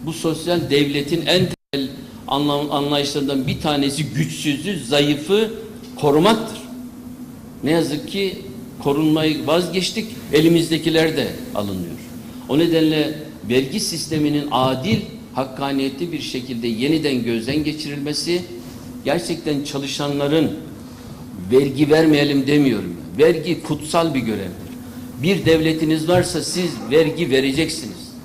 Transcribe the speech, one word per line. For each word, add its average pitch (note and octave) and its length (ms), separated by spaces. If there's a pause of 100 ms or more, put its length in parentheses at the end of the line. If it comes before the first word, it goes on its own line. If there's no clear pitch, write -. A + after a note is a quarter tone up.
Bu D#3+ 80
sosyal D#3+ 560
devletin C#3+ 560
en F3+ 220
temel - 420 (380)
anlam-, D3 440
anlayışlarından C#3+ 760
bir - 140
tanesi D3 440
güçsüzü, D3 800
zayıfı D3 680 (480)
korumaktır. D#3+ 600 (1000)
Ne C3+ 80
yazık D3+ 380
ki G3 320 (420)
korunmayı D#3 640
vazgeçtik, F3 600 (260)
elimizdekiler D#3+ 840
de A#2 100 (280)
alınıyor. F#2 420 (520)
O B2+ 80
nedenle D#3 600 (300)
vergi C3+ 300
sisteminin D3 720
adil, C3 500 (320)
hakkaniyetli C3+ 800
bir D3 100
şekilde A#2+ 460
yeniden C3+ 560
gözden A#2+ 400
geçirilmesi, D3 800 (640)
gerçekten D#3 580
çalışanların, C#3+ 960 (920)
vergi C#3 400
vermeyelim D3 560
demiyorum. A2+ 500 (200)
Vergi D#3+ 460
kutsal D#3+ 500
bir C3 60
görevdir. G2+ 520 (520)
Bir E3+ 220
devletiniz D#3+ 640
varsa F3 320
siz F3 300 (200)
vergi D#3 380
vereceksiniz. C3+ 840 (140)